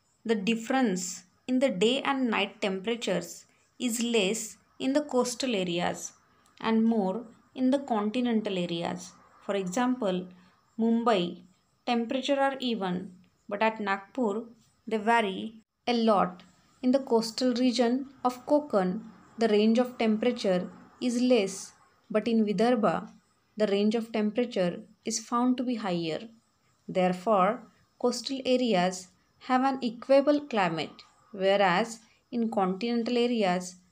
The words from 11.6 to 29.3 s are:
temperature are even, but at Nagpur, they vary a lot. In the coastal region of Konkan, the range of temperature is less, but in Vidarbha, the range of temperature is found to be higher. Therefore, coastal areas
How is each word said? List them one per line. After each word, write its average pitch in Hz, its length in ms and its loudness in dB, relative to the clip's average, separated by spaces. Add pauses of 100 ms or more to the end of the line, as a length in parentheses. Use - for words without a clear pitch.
temperature 254 540 -2
are 269 200 0
even, 190 520 -4 (360)
but 208 140 -4
at 220 180 0
Nagpur, 208 640 -4 (420)
they 220 100 -4
vary 214 580 0 (320)
a 240 80 2
lot. 208 480 2 (400)
In 254 80 2
the 269 200 2
coastal 233 440 0
region 247 520 2 (180)
of 247 220 -4
Konkan, 220 560 0 (360)
the 220 100 2
range 220 300 4
of 247 200 0
temperature 220 720 0 (300)
is 240 200 -2
less, 220 520 0 (380)
but 214 180 0
in 226 160 4
Vidarbha, 208 640 2 (480)
the 208 100 0
range 202 280 2
of 226 180 -4
temperature 208 680 0 (240)
is 220 140 -4
found 247 380 0
to 262 60 -2
be 240 140 -2
higher. 175 440 -2 (680)
Therefore, 185 720 2 (380)
coastal 247 440 -2
areas 214 640 2 (400)